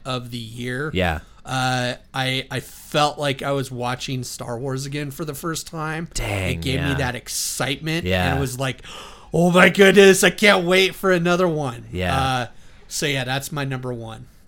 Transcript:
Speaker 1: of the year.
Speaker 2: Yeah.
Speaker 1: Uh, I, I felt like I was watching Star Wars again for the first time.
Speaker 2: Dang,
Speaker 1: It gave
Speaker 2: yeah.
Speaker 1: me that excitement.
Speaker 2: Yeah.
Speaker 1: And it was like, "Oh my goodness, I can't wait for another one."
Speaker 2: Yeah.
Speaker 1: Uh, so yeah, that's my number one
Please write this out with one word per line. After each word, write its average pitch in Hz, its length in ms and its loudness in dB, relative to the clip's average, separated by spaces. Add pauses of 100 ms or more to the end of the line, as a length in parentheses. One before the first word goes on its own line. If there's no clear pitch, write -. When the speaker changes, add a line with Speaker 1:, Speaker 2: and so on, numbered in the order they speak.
Speaker 1:
of 123 260 -8
the 120 80 -10
year. 123 560 -8
Speaker 2:
Yeah. 87 260 0 (240)
Speaker 1:
Uh, 127 500 -2 (200)
I, 131 340 -4
I 127 120 -6
felt - 580 -2
like 143 240 -2
I 147 80 -2
was 139 220 -2
watching 123 500 -6
Star 120 340 -8
Wars 135 300 -6
again 143 240 -6
for 160 140 -10
the 151 100 -8
first 160 320 -6
time. 160 480 -6
Speaker 2:
Dang, 92 440 -2
Speaker 1:
It 82 40 -6
gave 131 160 -2
Speaker 2:
yeah. - 120 0
Speaker 1:
me - 80 0
that 127 180 -2
excitement. 156 880 -4
Speaker 2:
Yeah. 180 240 2
Speaker 1:
And 139 80 0
it - 20 0
was 127 200 -4
like, 131 220 -4 (520)
"Oh 170 160 6
my 180 200 8
goodness, 190 520 8
I 180 80 6
can't 190 360 4
wait 185 280 4
for 190 160 0
another 175 380 2
one." 131 420 -4
Speaker 2:
Yeah. 90 260 0
Speaker 1:
Uh, 131 300 0 (400)
so - 200 -4
yeah, 135 180 -2
that's 135 260 -4
my 147 140 -4
number 127 280 -6
one 113 360 -12 (200)